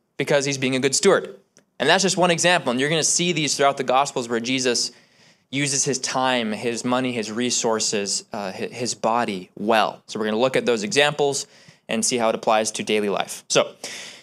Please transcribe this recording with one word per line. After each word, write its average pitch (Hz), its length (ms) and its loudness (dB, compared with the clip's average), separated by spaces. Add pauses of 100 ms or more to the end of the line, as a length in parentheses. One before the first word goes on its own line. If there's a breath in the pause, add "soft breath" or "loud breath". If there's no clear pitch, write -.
(160)
because 143 300 2
he's 143 100 -2
being 131 180 0
a 131 40 2
good 135 160 0
steward. 165 420 4 (420)
And 127 120 2
that's 185 120 6
just 185 140 0
one 175 140 4
example, 160 400 2
and 123 100 0
you're 143 80 0
gonna 156 160 0
see 175 280 0
these 147 220 0
throughout 139 220 2
the 135 80 -4
Gospels 131 420 0
where 117 140 0
Jesus 123 520 0 (580 soft breath)
uses 139 340 -2
his 127 140 -2
time, 127 540 0
his 117 340 -4
money, 127 260 0
his 110 180 -6
resources, 110 1000 -2
uh, 101 180 -8
hi-, 104 220 -8
his 117 220 -6
body 110 640 -2
well. 104 480 2
So - 120 -10
we're 107 60 -2
gonna 107 140 -2
look 131 180 2
at 117 80 0
those 113 180 0
examples 139 640 0 (400 soft breath)
and 113 160 -2
see 123 140 0
how 113 140 2
it 110 40 0
applies 110 360 0
to - 120 -8
daily 104 280 0
life. - 380 -6
So, - 260 2 (480 loud breath)